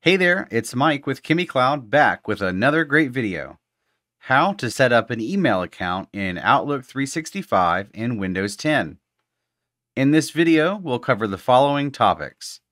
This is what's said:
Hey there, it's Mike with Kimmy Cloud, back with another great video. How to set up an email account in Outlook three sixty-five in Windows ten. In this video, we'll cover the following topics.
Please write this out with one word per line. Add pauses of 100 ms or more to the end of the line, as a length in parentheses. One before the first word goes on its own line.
Hey
there,
it's
Mike
with
Kimmy
Cloud,
back
with
another
great
video. (600)
How
to
set
up
an
email
account
in
Outlook
three
sixty-five
in
Windows
ten. (1000)
In
this
video,
we'll
cover
the
following
topics. (100)